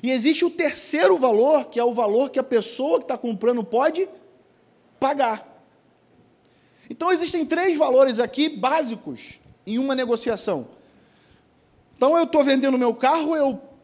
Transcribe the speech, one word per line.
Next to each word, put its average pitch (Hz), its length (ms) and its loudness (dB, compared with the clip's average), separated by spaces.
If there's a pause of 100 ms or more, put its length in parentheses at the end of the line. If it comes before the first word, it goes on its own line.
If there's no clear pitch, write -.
E 254 80 -2
existe 294 340 0
o 349 60 -2
terceiro 339 680 2
valor, 254 480 2
que - 140 -6
é 233 40 0
o 240 120 0
valor 233 340 0
que 269 80 -6
a 254 60 -2
pessoa 262 560 -2
que - 80 -8
tá 247 100 -4
comprando 233 460 -2
pode 311 440 0 (920)
pagar. 269 680 -2 (1200)
Então, 330 240 -4
existem 330 320 -2
três 339 320 0
valores 262 440 4
aqui 262 300 -2
básicos 247 880 -4 (260)
em 220 140 -4
uma 269 160 -2
negociação. 220 720 -4 (1300)
Então, 285 180 2
eu 330 120 2
tô 311 160 2
vendendo 269 340 2
meu 240 160 0
carro, 302 420 0
eu 277 240 0 (240)